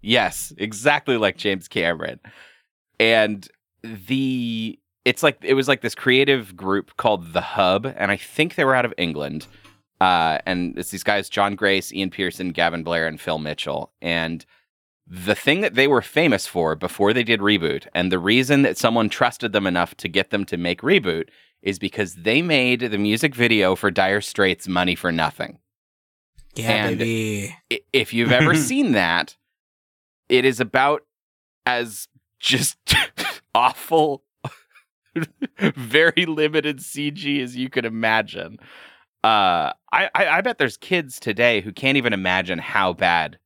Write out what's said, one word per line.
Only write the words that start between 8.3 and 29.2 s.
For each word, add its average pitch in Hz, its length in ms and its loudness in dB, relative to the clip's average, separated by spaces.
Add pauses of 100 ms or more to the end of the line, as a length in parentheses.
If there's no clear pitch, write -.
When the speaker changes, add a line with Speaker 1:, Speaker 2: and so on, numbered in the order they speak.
Speaker 1:
they 156 120 0
were 135 80 4
out 123 100 2
of 117 140 -4
England. 76 480 -4 (540)
Uh, 85 440 4
and 90 340 -4
it's 87 120 -10
these 95 140 -12
guys, 104 260 -2
John 101 240 0
Grace, 98 360 0
Ian 95 200 -4
Pearson, 90 400 -4
Gavin 85 320 0
Blair, 82 240 -2
and 80 120 -6
Phil 80 200 -4
Mitchell. 76 540 -8 (100)
And 82 420 -4 (600)
the 90 300 -2
thing 165 260 0
that 180 120 -2
they 131 140 4
were 131 140 4
famous 147 440 0
for 82 300 -2
before 101 380 0
they 123 100 0
did 110 160 2
Reboot, 82 540 0
and 90 180 0
the 92 60 0
reason 123 440 2
that 104 140 2
someone 113 320 2
trusted 123 440 -2
them 98 140 0
enough 87 300 0
to - 120 -10
get 92 220 0
them 101 160 -2
to 90 120 -6
make 87 240 -2
Reboot, 104 460 0 (340)
is 92 160 -4
because 98 380 -6
they 110 260 0
made 127 380 0
the 107 180 -2
music 113 360 0
video 110 400 4
for 98 160 0
Dire 95 300 0
Straits' 92 480 0
Money 90 260 0
for 90 160 -4
Nothing. 80 500 -4 (960)
Speaker 2:
Yeah, 107 300 0
Speaker 1:
And 95 120 -2
Speaker 2:
baby. 110 580 -4 (160)
Speaker 1:
i-, 113 80 -4 (120)
if 120 200 2
you've 117 200 2
ever 151 220 4
Speaker 2:
<laughs> - 20 2
Speaker 1:
seen 190 360 0
that, 87 440 0 (920)